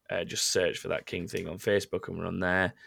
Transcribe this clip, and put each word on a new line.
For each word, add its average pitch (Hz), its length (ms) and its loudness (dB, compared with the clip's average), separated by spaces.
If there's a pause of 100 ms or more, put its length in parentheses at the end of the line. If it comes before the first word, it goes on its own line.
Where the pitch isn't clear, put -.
Uh, 92 140 -2
just - 280 -2
search 87 260 2
for - 100 -8
That 87 180 -2
King 87 220 -4
Thing 90 220 -4
on 90 80 -6
Facebook 101 500 0
and 90 100 -6
we're 87 100 -4
on 90 120 -4
there. 92 340 4 (140)